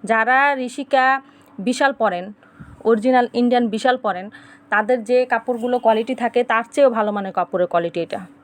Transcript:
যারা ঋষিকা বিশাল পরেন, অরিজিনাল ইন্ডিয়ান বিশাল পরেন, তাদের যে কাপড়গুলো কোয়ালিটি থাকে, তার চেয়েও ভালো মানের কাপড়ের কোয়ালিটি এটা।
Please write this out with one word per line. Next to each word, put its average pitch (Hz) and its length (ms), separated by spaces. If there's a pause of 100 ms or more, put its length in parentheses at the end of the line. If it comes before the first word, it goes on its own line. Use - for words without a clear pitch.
(120)
যারা 226 260 (300)
ঋষিকা 262 380 (520)
বিশাল 254 340 (100)
পরেন, 185 240 (640)
অরিজিনাল 240 360 (140)
ইন্ডিয়ান 240 340
বিশাল 254 320
পরেন, 190 220 (460)
তাদের 214 260 (100)
যে 247 80 (140)
কাপড়গুলো 240 540
কোয়ালিটি 226 380
থাকে, 240 160 (120)
তার 226 220
চেয়েও 277 240
ভালো 208 180
মানের 196 220
কাপড়ের 180 360
কোয়ালিটি 170 320
এটা। - 160 (220)